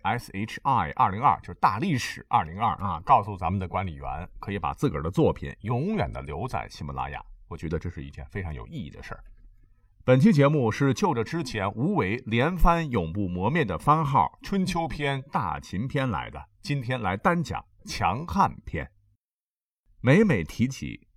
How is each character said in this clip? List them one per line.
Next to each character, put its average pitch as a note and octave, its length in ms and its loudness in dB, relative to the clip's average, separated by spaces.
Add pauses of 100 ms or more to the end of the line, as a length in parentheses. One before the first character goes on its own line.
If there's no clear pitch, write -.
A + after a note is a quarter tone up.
S A2+ 280 -2
H G2+ 300 -8
I A2 300 2
二 A#2 180 2
零 G2 100 -6
二， G#2 200 4
就 - 60 -20
是 F2 80 -12
大 G#2 260 0
历 D#3+ 180 0
史 - 300 -8
二 A2 160 2
零 F2 180 -8
二 A2 120 2
啊， F2+ 300 -4
告 A#2+ 200 6
诉 G2+ 120 -6
咱 E2+ 140 -2
们 G2 80 2
的 F#2+ 80 -4
管 F#2+ 180 -2
理 E2+ 100 -6
员， C2+ 120 -12 (320)
可 - 140 -8
以 G2+ 80 -2
把 D2 120 -2
自 C#3+ 160 0
个 D2+ 80 -4
儿 C#2 60 -4
的 E2 80 -2
作 A2 220 4
品 C#2 200 -8 (100)
永 B2+ 340 -2
远 A2 160 0
的 A#1+ 100 -10
留 C#2+ 240 -8
在 A#1 220 -6
喜 - 160 -12
马 C#2 100 -8
拉 C2+ 160 -6
雅， C#2 100 -10 (280)
我 E2+ 80 -12
觉 E2+ 120 -8
得 E2 80 -2
这 F2 140 -6
是 C#2 140 -10
一 C#2 40 -12
件 C#2+ 180 -14
非 - 140 -8
常 E2+ 140 -6
有 A1+ 140 -12
意 - 20 -18
义 F#2+ 180 -10
的 - 140 -16
事 - 120 -14
儿。 - 100 -16 (800)
本 B2+ 140 8
期 G3 140 8
节 C#3+ 160 8
目 C#3 220 2
是 C3+ 240 2
就 F#3+ 180 2
着 A#2 100 0
之 E3 200 -4
前 G2+ 320 -2
吴 G#2+ 220 0
为 G#2 280 0
连 B2+ 320 2
番 E3+ 320 6
永 F2+ 240 0
不 G2 160 -2
磨 F2+ 220 -2
灭 E3 120 2
的 F#2 140 -2
番 D3+ 260 4
号 C3+ 400 2
春 G3 220 0
秋 E3+ 240 -2
篇、 C#3 320 -2 (100)
大 E2+ 300 -2
秦 G2 260 -4
篇 C3 220 -2
来 B1 220 -4
的， C#2+ 120 -10 (200)
今 C#3+ 180 -2
天 A#2+ 220 -4
来 F#2+ 120 0
单 E3+ 280 2
讲 - 200 -6 (220)
强 G#2+ 420 -2
汉 F#3 380 2
篇。 - 260 -6 (1080)
每 E3 240 6
每 B2+ 180 2
提 - 240 -2
起 - 400 -8 (100)